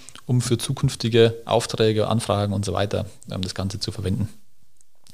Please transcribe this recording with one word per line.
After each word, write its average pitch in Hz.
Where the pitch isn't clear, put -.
um 123
für 120
zukünftige 117
Aufträge, 107
Anfragen 101
und 101
so 92
weiter, 98
ähm, 98
das 90
Ganze 95
zu -
verwenden. 104